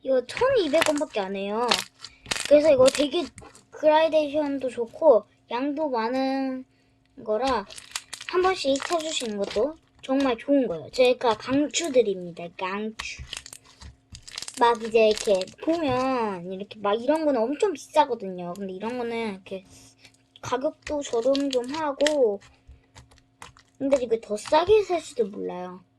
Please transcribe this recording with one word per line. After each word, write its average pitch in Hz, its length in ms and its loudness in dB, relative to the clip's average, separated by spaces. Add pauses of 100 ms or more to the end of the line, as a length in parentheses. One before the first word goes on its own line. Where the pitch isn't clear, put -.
이거 254 240 2
천이백 370 600 2
원밖에 294 320 -2
안 190 160 -4
해요. 208 300 -2 (800)
그래서 320 220 6
이거 254 160 8
되게 294 380 2 (460)
그라데이션도 302 960 2
좋고 233 560 4 (260)
양도 285 380 -4
많은 262 760 -2 (600)
거라 220 400 0 (640)
한 359 140 0
번씩 285 420 0
찾으시는 311 540 -4
것도 208 380 -2 (260)
정말 269 340 0
좋은 277 300 2
거예요. 165 240 -8
제가 247 460 2
강추드립니다. 226 1080 -2 (140)
강추. 208 640 -8 (1400)
막 233 240 2
이제 220 260 4
이렇게 208 320 2 (220)
보면 254 920 -2
이렇게 196 280 -12
막 202 140 0
이런 285 300 0
거는 277 160 2
엄청 294 320 0
비싸거든요. 208 840 -2
근데 190 160 -8
이런 220 260 -6
거는 233 360 -4
이렇게 190 300 -14 (760)
가격도 285 640 -4
저렴 269 480 0
좀 247 240 0
하고, 285 680 2 (1400)
근데 269 240 2
이거 226 180 0
더 208 160 -6
싸게 349 460 4
살지도 311 460 -2
몰라요. 180 560 -10 (140)